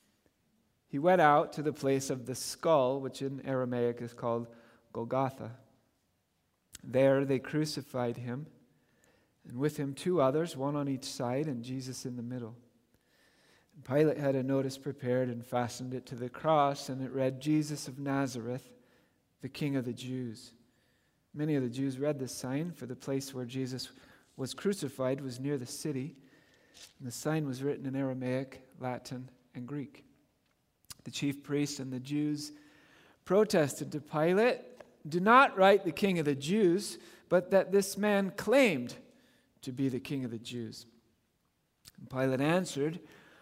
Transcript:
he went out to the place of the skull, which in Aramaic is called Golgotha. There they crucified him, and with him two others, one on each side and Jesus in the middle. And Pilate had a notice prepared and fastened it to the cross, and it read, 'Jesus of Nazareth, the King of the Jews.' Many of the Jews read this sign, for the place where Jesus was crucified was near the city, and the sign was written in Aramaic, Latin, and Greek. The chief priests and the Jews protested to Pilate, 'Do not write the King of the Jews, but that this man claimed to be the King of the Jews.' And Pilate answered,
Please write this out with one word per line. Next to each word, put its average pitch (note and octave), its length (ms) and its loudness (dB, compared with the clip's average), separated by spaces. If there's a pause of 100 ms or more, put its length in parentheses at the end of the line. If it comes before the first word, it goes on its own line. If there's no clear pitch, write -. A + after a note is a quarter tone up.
(880)
he C#3+ 100 -6
went F3+ 220 6
out D3+ 320 8
to D#3 100 -6
the C#3+ 120 0
place C3+ 360 0
of B2+ 160 -4
the B2+ 100 -6
skull, C#3 640 2
which C3 200 -8
in C#3 240 -6
Aramaic B2 560 0
is A#2+ 120 -10
called A#2 340 -4 (460)
Golgotha. A#2+ 580 -2 (1300)
There C3+ 440 4
they C#3 140 2
crucified C3+ 760 -4
him, B2 300 -8 (1000)
and A#2+ 120 -12
with D3 180 0
him C#3 180 -4
two F3+ 280 0
others, D3+ 340 2
one C#3 220 -2
on C#3+ 100 -2
each C3 160 -4
side C3 440 -4
and A#2+ 180 -6
Jesus C3 400 -10
in B2 100 -6
the A#2+ 80 -8
middle. A#2+ 320 -10 (1200)
And C#3+ 80 -20
Pilate C#3+ 360 2
had C#3 160 2
a C3 80 0
notice C3+ 340 0
prepared B2+ 520 -2
and A#2+ 140 -8
fastened B2 520 -4
it B2 100 -10
to C3+ 100 -12
the A#2+ 140 -8
cross, C#3+ 600 2
and C3 120 -6
it C3 100 -6
read, C3 300 -2
'Jesus D3+ 460 0
of C3 100 -12
Nazareth, B2+ 760 -4 (720)
the C3+ 80 -10
King C#3+ 260 -2
of C3 80 0
the A#2+ 100 -4
Jews.' B2 600 -10 (800)
Many D3+ 220 0
of C3+ 80 2
the A#2+ 80 -2
Jews C3 260 -2
read C#3+ 220 -2
this B2+ 160 -6
sign, C#3+ 360 -4
for C#3+ 140 -12
the A#2+ 100 -10
place C3+ 380 -4
where B2+ 120 -6
Jesus B2+ 440 -6 (480)
was C3+ 160 -6
crucified C#3+ 680 -2
was B2+ 180 -8
near C#3 180 -2
the B2 80 -6
city, C#3 500 -6 (840)
and C#3 80 -10
the A#2+ 40 -8
sign D3+ 360 -2
was B2+ 160 -6
written C#3 240 -4
in C3 80 -4
Aramaic, C3 640 -4 (180)
Latin, B2+ 480 -8 (280)
and B2 120 -10
Greek. C#3+ 380 -10 (960)
The - 60 -14
chief C#3+ 320 -4
priests D3 380 -2
and C3 120 -8
the B2+ 80 -6
Jews D3 520 -4 (720)
protested F#3+ 680 2
to D3+ 80 -6
Pilate, F3+ 580 2 (500)
'Do E3 100 0
not A3+ 380 8
write G3 260 8
the F3 80 -2
King F#3 280 2
of D#3 60 0
the D3 100 2
Jews, F3+ 640 2 (280)
but F3+ 220 2
that F#3 220 4
this G3 260 2
man G3 400 2
claimed G#3 600 4 (680)
to C3 80 -8
be C3+ 180 0
the B2 100 -2
King C3+ 260 -6
of A#2+ 40 -6
the A2+ 80 -8
Jews.' A2+ 480 -10 (1120)
And - 100 -18
Pilate C3 320 0
answered, D#3+ 600 0 (420)